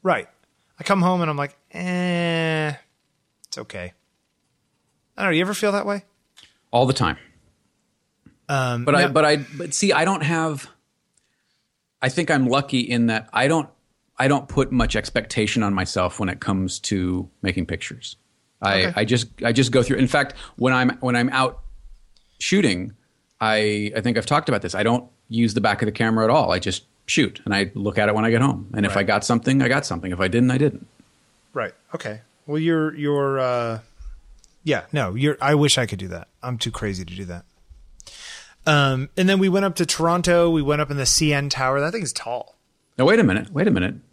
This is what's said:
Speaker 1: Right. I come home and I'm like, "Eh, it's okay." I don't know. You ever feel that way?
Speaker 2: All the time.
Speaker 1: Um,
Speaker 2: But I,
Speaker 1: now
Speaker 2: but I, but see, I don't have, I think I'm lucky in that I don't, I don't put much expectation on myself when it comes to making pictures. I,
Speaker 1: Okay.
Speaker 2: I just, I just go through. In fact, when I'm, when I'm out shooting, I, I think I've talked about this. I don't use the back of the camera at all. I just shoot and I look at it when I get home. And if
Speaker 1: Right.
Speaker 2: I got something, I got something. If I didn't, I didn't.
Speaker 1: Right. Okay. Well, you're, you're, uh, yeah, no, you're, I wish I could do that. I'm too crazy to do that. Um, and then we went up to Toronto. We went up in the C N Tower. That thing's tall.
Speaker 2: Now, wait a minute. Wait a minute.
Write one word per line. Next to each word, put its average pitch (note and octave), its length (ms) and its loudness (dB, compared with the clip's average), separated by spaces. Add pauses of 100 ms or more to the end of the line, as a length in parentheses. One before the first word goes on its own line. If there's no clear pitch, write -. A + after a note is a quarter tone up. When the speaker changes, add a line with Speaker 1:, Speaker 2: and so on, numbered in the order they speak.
Speaker 1:
Right. C#3 240 0 (520)
I D#3 40 -14
come G3 180 2
home F3+ 200 2
and D#3+ 80 0
I'm D3 80 -4
like, C#3+ 180 -6 (160)
"Eh, E3+ 1000 -2 (720)
it's - 100 -12
okay." F2+ 360 -12 (1200)
I - 60 -8
don't F#3+ 80 0
know. D#3 40 2
You E3 60 2
ever F#3+ 120 -2
feel G#3 180 0
that G3 140 -2
way? G3+ 180 -4 (680)
Speaker 2:
All B2 140 4
the B2+ 80 2
time. E2 240 0 (1300)
Speaker 1:
Um, B2+ 360 -2
Speaker 2:
But C#3+ 100 4
I, C#3 80 4
Speaker 1:
now C#3 60 2
Speaker 2:
but D3+ 160 4
I, D3 120 6 (200)
but E3 160 -8
see, G3 200 2
I D3+ 120 4
don't F#3 160 0
have, D#3+ 480 -2 (1300)
I C3 80 2
think D#3 200 -2
I'm C#3 180 4
lucky C3+ 340 0
in A#2 260 2
that A2 260 -2
I C3 140 2
don't, D#3 200 2 (520)
I C3 80 2
don't C#3 200 2
put - 240 0
much A#2+ 240 0
expectation A2 680 -2
on G2+ 100 0
myself F#2 460 -2
when G2+ 100 -2
it - 120 -8
comes F#2+ 400 -2
to F2+ 480 -4 (120)
making F#2 240 -2
pictures. - 520 -10 (440)
I, G2 260 2
Speaker 1:
Okay. F2 100 -4
Speaker 2:
I G#2+ 80 0
just, A#2 220 0 (160)
I A#2+ 100 0
just B2 180 2
go B2+ 100 4
through. - 160 0
In C3 100 4
fact, C#3 280 0 (220)
when B2+ 160 2
I'm, B2+ 260 2
when B2 160 -2
I'm A#2+ 140 2
out C3 320 -2 (760)
shooting, A2 520 0 (480)
I, G#2+ 560 0
I A2 60 -4
think A2+ 160 0
I've A2 100 -4
talked D3+ 220 0
about A2+ 120 0
this. - 140 -6
I A2 80 -2
don't A#2+ 260 0 (200)
use A2+ 240 2
the A2 80 0
back G#2 200 0
of A2+ 60 0
the G#2 60 -2
camera A2+ 320 0
at A2 40 2
all. C3 220 2
I F#2 80 2
just - 240 -6 (240)
shoot - 380 0
and G2+ 100 -2
I G2 180 0
look G2+ 240 -2
at G#2 120 4
it G#2 60 2
when G#2+ 100 0
I A#2 60 2
get A#2 100 4
home. C3+ 340 -2
And G#2 100 0
if F#2+ 100 0
Speaker 1:
Right. G2+ 60 4
Speaker 2:
I - 20 2
got G2+ 200 0
something, C3 400 2
I B2 60 2
got C#3 180 0
something. F2+ 240 -6
If F2+ 80 -6
I F#2+ 80 2
didn't, A#2+ 240 2
I B2+ 80 0
didn't. D3 260 0 (680)
Speaker 1:
Right. A2+ 200 -6 (220)
Okay. A2 260 -10 (240)
Well, D3 140 -2
you're, D#3+ 360 2
you're, C#3+ 440 0
uh, A#2+ 400 -2 (840)
yeah, C3+ 280 0
no, G#2+ 240 -2
you're, C#3 260 0
I C#3+ 140 2
wish C#3+ 240 4
I A#2+ 80 -2
could G2 120 -8
do F#2 100 -10
that. E2+ 180 -12 (160)
I'm B2 160 -8
too A#2 120 -6
crazy G2 340 -6
to F2 100 -14
do F#2+ 100 -10
that. F2 200 -12 (1200)
Um, C#3 480 2
and F#3 140 2
then G3 80 4
we F#3+ 100 4
went F#3+ 160 2
up F#3+ 120 0
to F3 100 0
Toronto. E3+ 640 2
We D#3+ 140 2
went D3 180 0
up D3+ 80 -2
in C#3+ 80 -4
the C3+ 80 -2
C D3+ 260 2
N C#3+ 180 -2
Tower. C3 300 0
That D3+ 120 -2
thing's F#3+ 200 -6
tall. - 440 -10 (420)
Speaker 2:
Now, B2+ 80 4
wait G#3+ 140 6
a G#3+ 40 6
minute. G#2+ 280 2
Wait D#3+ 160 2
a F#3+ 40 4
minute. F2+ 220 2 (200)